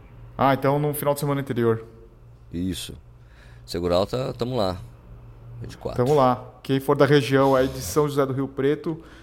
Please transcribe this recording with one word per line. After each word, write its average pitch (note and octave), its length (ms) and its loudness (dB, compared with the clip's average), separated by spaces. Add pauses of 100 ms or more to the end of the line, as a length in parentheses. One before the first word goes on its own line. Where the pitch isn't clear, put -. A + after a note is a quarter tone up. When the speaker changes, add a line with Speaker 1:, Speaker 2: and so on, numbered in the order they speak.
(380)
Speaker 1:
Ah, C3+ 160 4
então C#3 260 0
no D3 140 -2
final C#3+ 200 -2
de C#3+ 60 -4
semana C#3+ 220 -2
anterior. A#2 440 0 (640)
Speaker 2:
Isso. F2+ 440 -6 (680)
Seguralta, G2 720 -2
tamo B2+ 180 -6
lá. F#2 220 -2 (840)
Vinte - 120 -14
e - 40 -18
quatro. - 260 -4
Speaker 1:
Tamo C#3+ 120 2
lá. B2+ 300 2 (180)
Quem C3+ 160 0
for C#3 160 2
da D3 100 6
região C3+ 500 4
aí C3 120 4
de C3+ 140 -8
São D3+ 260 0
José C#3 180 0
do C3 80 -4
Rio C3+ 140 -4
Preto, D3 540 -2 (220)